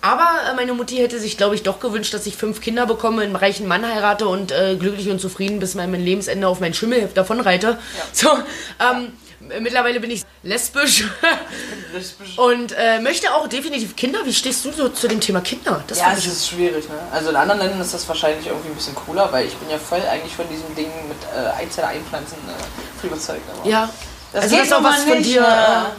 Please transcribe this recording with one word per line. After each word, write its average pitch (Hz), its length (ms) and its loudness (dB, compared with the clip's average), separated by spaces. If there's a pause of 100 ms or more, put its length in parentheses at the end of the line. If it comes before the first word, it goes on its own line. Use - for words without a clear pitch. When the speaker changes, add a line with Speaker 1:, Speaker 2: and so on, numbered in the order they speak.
Speaker 1:
Aber, 226 240 4 (240)
äh, 262 40 -2
meine 247 180 -2
Mutti 240 240 -4
hätte 240 220 2
sich, 214 180 -4
glaub 202 160 4
ich, 214 80 -2
doch 190 180 -2
gewünscht, 208 360 -2
dass 208 100 -6
ich 208 100 -6
fünf 214 260 -4
Kinder 233 260 0
bekomme, 226 340 2
einen 202 140 -2
reichen 196 320 2
Mann 196 200 2
heirate 208 400 2
und, 190 240 0
äh, 190 240 4
glücklich 196 340 -2
und 190 120 0
zufrieden 196 380 -2
bis 190 160 -4
mein, 185 160 -2
mein 180 120 -2
Lebensende 190 440 0
auf 185 120 2
meinen 170 140 0
Schimmel 226 400 2
davonreite. 190 540 2
Speaker 2:
Ja. 226 440 -4
Speaker 1:
So, 277 180 4 (500)
ähm, 247 340 0 (340)
m-, 185 140 -6
mittlerweile 240 380 0
bin 226 100 -6
ich 226 140 -6 (180)
lesbisch. 240 640 2 (100)
<laughs> - 800 -2
Speaker 2:
Lesbisch. 185 460 -10
Speaker 1:
Und, 240 360 4
äh, 226 240 2
möchte 302 360 0
auch 302 120 2
definitiv 254 480 -4
Kinder. 294 300 -2
Wie 254 80 -2
stehst - 320 0
du 277 60 -6
so 294 180 0
zu - 180 -2
dem 220 120 2
Thema 190 220 0
Kinder? 180 440 -4
Das - 140 -4
Speaker 2:
Ja, 175 60 2
Speaker 1:
fand 202 120 4
Speaker 2:
es 185 80 -2
Speaker 1:
ich 180 60 -2
Speaker 2:
ist 160 160 -2
schwierig, 165 420 0
ne? 151 60 -10 (160)
Also 156 180 -2
in 151 60 0
anderen 190 260 4
Ländern 190 200 0
ist - 120 -4
das 170 140 -6
wahrscheinlich 156 400 0
irgendwie 156 220 -4
ein 151 60 -8
bisschen 147 200 -8
cooler, 180 360 0
weil 127 140 2
ich - 120 -6
bin - 120 -10
ja 156 80 -2
voll 175 320 -2
eigentlich 160 240 -4
von 170 160 -6
diesen 156 240 -8
Dingen 156 180 -4 (180)
mit, 151 80 -10 (180)
äh, - 260 -2
Einzeller 165 280 -4
einpflanzen, 151 480 -8 (100)
äh, - 520 -12
voll 185 120 -4
überzeugt. 160 300 -6 (140)
Aber - 140 -2
Speaker 1:
Ja. 220 180 2 (460)
Speaker 2:
das 202 120 0
Speaker 1:
Also 220 100 4
Speaker 2:
geht 339 60 6
Speaker 1:
das 269 60 4
ist 285 60 4
auch 277 80 6
Speaker 2:
nun 269 80 6
mal 285 80 6
Speaker 1:
was 285 60 2
von 302 160 6
Speaker 2:
nicht, 214 100 2
Speaker 1:
dir, 247 120 6
Speaker 2:
ne? 220 440 6 (140)